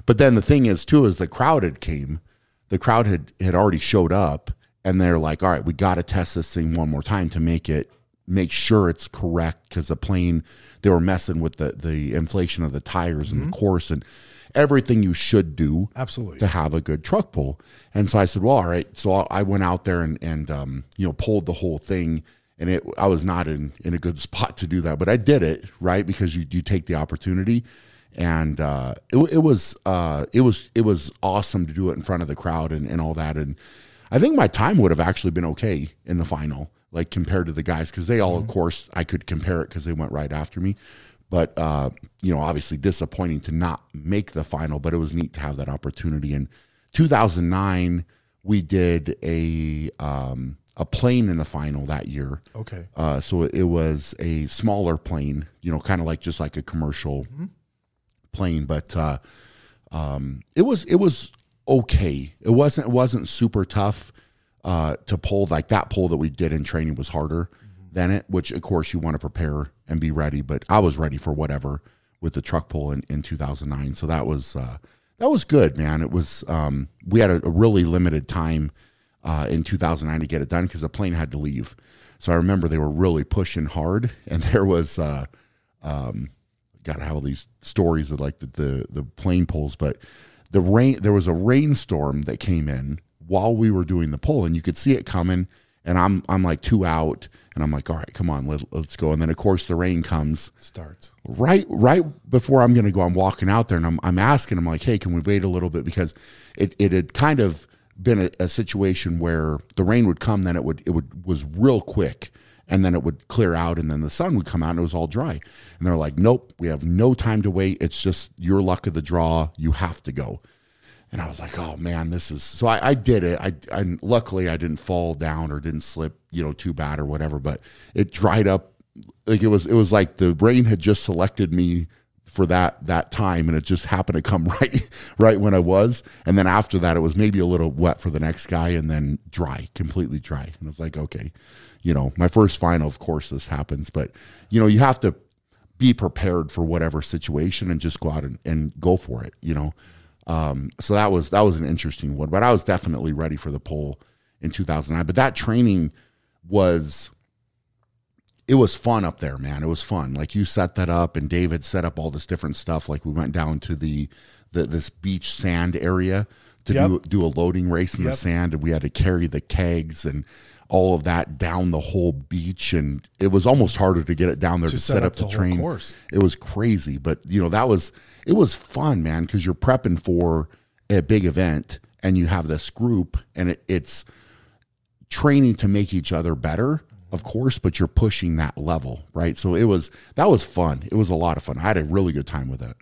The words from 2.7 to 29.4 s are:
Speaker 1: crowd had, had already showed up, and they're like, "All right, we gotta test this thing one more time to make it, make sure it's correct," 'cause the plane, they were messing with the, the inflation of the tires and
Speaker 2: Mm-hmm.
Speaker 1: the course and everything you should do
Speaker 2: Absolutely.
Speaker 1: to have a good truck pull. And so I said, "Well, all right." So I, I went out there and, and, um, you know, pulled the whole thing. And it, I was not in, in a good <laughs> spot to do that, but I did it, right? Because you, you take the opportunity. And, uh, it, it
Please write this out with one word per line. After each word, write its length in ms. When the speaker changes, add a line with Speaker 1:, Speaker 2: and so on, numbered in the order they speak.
Speaker 1:
crowd 300
had, 340
had 140
already 240
showed 340
up, 380
and 160
they're 180
like, 240
"All 80
right, 140
we 80
gotta 300
test 320
this 180
thing 200
one 160
more 140
time 280
to 80
make 300
it, 220
make 240
sure 380
it's 180
correct," 600
'cause 200
the 60
plane, 480
they 80
were 120
messing 380
with 180
the, 200
the 360
inflation 500
of 100
the 80
tires 500
and 100
Speaker 2:
Mm-hmm. 100
Speaker 1:
the 60
course 340
and 120
everything 480
you 100
should 420
do 400
Speaker 2:
Absolutely. 440
Speaker 1:
to 80
have 260
a 80
good 220
truck 280
pull. 280
And 160
so 100
I 60
said, 180
"Well, 140
all 80
right." 220
So 160
I, 160
I 140
went 200
out 220
there 160
and, 200
and, 300
um, 320
you 80
know, 80
pulled 320
the 80
whole 240
thing. 460
And 120
it, 100
I 80
was 180
not 240
in, 240
in 80
a 60
good 200
<laughs> 80
spot 300
to 100
do 140
that, 160
but 100
I 100
did 260
it, 220
right? 280
Because 280
you, 140
you 140
take 240
the 80
opportunity. 680
And, 440
uh, 360
it, 40
it 100